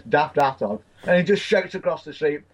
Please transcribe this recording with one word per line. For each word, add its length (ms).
daft 320
hat 200
on, 180
and 120
he 80
just 180
shouts 320
across 300
the 100
street, 280